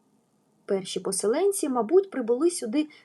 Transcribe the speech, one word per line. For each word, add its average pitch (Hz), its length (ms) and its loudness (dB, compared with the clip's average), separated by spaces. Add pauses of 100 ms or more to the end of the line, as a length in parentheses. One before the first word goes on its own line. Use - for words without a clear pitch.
(640)
Перші 190 360 -4
поселенці, 277 680 0
мабуть, 269 420 2
прибули 254 400 0
сюди 302 380 -2 (160)